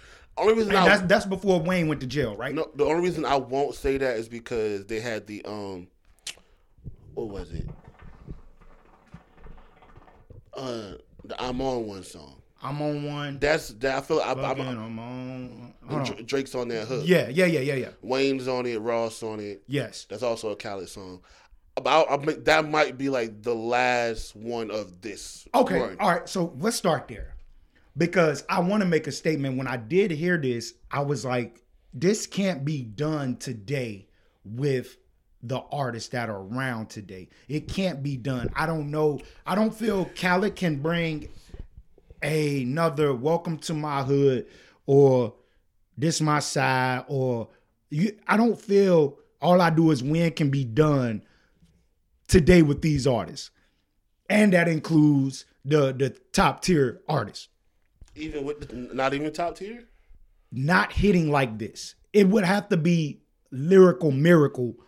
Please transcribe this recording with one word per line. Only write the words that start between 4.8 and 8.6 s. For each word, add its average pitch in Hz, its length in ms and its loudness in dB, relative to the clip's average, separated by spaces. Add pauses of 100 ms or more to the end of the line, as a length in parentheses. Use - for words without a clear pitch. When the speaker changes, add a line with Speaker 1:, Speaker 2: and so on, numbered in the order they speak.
Speaker 1:
they 110 140 -6
had 110 260 -6
the, 104 180 -12
um, 98 440 -10 (1300)
what 113 140 -10
was - 240 -12
it? - 160 -10 (2750)